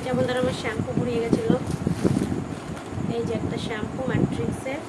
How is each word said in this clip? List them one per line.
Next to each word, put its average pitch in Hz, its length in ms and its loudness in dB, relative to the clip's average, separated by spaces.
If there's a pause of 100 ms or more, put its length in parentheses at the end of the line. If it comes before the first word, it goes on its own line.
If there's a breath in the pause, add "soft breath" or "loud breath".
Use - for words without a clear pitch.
যেমন 254 240 2
ধরো 247 160 2
আমার 254 180 2
শ্যাম্পু 220 360 -2
ফুরিয়ে 247 260 2
গেছিলো, 453 320 4 (1600)
এই 233 120 0
যে 226 120 0
একটা 214 260 -2
শ্যাম্পু 226 360 -4 (100)
ম্যাট্রিক্সের 262 760 0